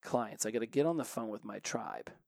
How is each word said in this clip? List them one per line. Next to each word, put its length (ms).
clients. 420
I 60
gotta 160
get 180
on 120
the 60
phone 260
with 140
my 140
tribe. 540